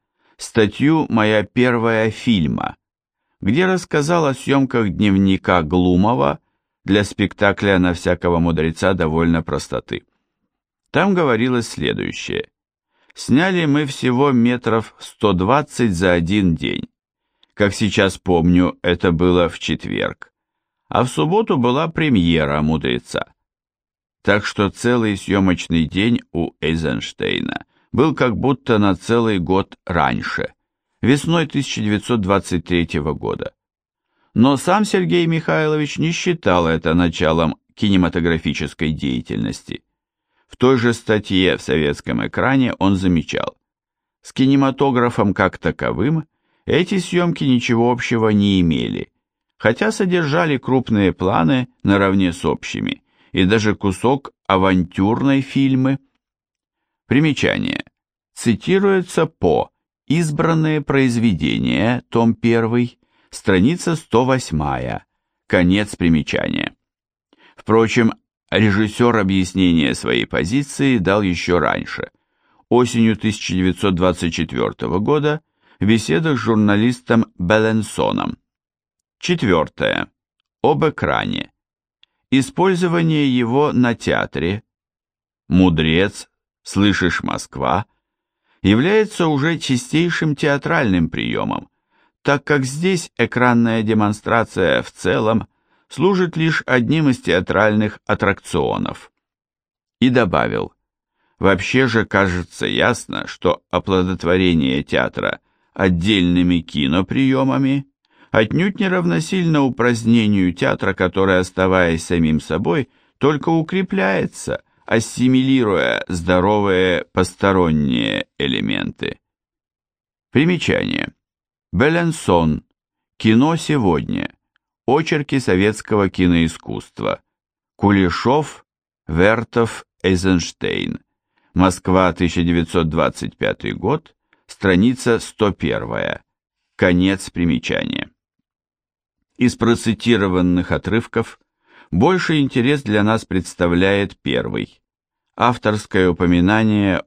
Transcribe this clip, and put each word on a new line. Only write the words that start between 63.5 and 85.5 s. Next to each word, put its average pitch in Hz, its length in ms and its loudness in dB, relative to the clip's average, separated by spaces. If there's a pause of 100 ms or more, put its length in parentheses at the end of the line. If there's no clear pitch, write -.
сто 120 260 0
восьмая, 71 800 -4 (400)
конец 95 520 0
примечания. 50 800 -2 (800)
Впрочем, 113 560 2 (360)
режиссер 107 680 2
объяснение 92 760 2
своей 58 320 -2
позиции 127 720 -2
дал 95 220 0
еще 87 380 0
раньше, 50 520 -4 (580)
осенью 113 480 2
тысяча - 360 -4
девятьсот 92 420 0
двадцать 87 380 0
четвертого 62 640 -4
года, 147 420 -2 (400)
в - 40 -2
беседах 143 520 0
с 110 40 -4
журналистом 110 840 0 (120)
Беленсоном. 87 1000 0 (800)
Четвертое. 73 880 -2 (560)
Об 147 220 2
экране. 52 640 -2 (800)
Использование 165 960 0
его 127 460 0
на 120 200 2
театре, 76 720 -4 (840)
«Мудрец», 87 800 0 (340)